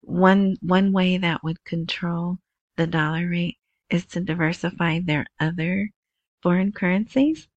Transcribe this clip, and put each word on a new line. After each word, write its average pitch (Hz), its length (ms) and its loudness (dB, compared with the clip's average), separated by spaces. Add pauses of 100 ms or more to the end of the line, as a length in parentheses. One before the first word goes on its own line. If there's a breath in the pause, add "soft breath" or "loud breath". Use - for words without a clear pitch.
One, 190 600 4
one 190 300 2
way 185 260 2
that 170 260 0
would 160 200 -6
control 170 760 -4 (360)
the 165 120 0
dollar 165 420 -2
rate 175 280 -2 (320)
is 175 180 0
to 175 140 -6
diversify 170 760 -2
their 151 280 -2 (120)
other 175 520 -2 (500)
foreign 185 300 2
currencies. 220 840 0